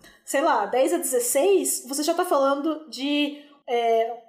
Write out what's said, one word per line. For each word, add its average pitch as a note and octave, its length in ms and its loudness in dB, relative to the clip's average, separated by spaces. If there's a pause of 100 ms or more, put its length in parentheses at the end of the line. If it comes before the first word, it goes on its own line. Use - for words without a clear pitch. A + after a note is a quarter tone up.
(240)
Sei C#4+ 180 -2
lá, C4 260 2
dez B3+ 260 2
a E4+ 40 0
dezesseis, C#4 880 0
você C#4 160 -4
já E4 100 0
tá F4 100 0
falando D4 680 0
de, C#4+ 520 -2 (260)
é, A#3 460 2 (160)